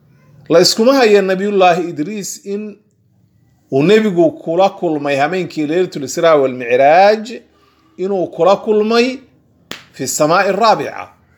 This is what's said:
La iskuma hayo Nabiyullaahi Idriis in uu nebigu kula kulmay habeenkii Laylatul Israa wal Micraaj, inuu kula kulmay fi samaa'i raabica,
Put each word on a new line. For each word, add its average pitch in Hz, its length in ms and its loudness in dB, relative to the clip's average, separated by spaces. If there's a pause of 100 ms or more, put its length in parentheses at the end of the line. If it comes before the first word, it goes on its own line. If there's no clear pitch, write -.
(500)
La 160 120 4
iskuma 220 320 2
hayo 220 280 4
Nabiyullaahi 185 680 0
Idriis 175 560 -10
in 202 320 -10 (920)
uu 135 120 0
nebigu 180 480 2
kula 170 380 0
kulmay 147 460 -4
habeenkii 156 520 -4
Laylatul 175 360 -4
Israa 165 320 0
wal 131 180 2
Micraaj, 156 800 2 (640)
inuu 185 300 -6
kula 175 280 2
kulmay 226 640 -2 (720)
fi 135 160 -10
samaa'i 180 440 0
raabica, 165 560 -2 (300)